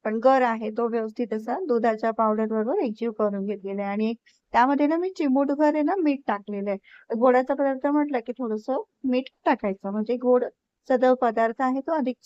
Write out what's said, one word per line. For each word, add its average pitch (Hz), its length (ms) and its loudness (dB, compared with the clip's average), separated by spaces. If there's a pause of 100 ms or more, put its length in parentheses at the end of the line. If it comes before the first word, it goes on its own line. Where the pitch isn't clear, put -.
पण 220 200 -4
गर 262 180 6
आहे 226 280 -2
तो 233 180 -2
व्यवस्थित 226 460 -4
असा 226 200 -4
दुधाच्या 233 560 0
पावडर 220 360 0
बरोबर 220 320 -2
एकजीव 233 340 -2
करून 202 320 -2
घेतलेला 196 380 -6
आहे 196 80 -4
आणि 220 240 -2 (380)
त्यामध्ये 285 340 4
ना 311 100 2
मी 359 200 -2
चिमूटभर 285 580 2
आहे 302 80 0
ना 330 200 0
मीठ 285 240 0
टाकलेलं 202 440 -4
आहे. 196 80 -2 (360)
गोडाचा 254 400 2
पदार्थ 277 320 -2
म्हटलं 294 320 0
की 233 140 -8
थोडंसं 247 500 -6 (220)
मीठ 254 200 0 (200)
टाकायचं, 196 460 -2
म्हणजे 214 260 -2
गोड 247 280 2 (440)
सदैव 254 260 4
पदार्थ 226 480 0
आहे 262 180 0
तो 330 120 -4
अधिक 262 340 -2